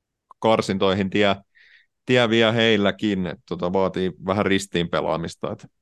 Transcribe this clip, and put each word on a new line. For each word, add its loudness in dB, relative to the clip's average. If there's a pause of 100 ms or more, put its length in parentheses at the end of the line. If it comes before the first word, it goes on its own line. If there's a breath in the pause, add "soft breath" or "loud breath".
(400)
karsintoihin 0
tie, 2 (720 soft breath)
tie 2
vie 4
heilläkin, 0
et, -10
tota, -6
vaatii 0 (140)
vähän 0
ristiin -2
pelaamista, -4
et, -16 (140)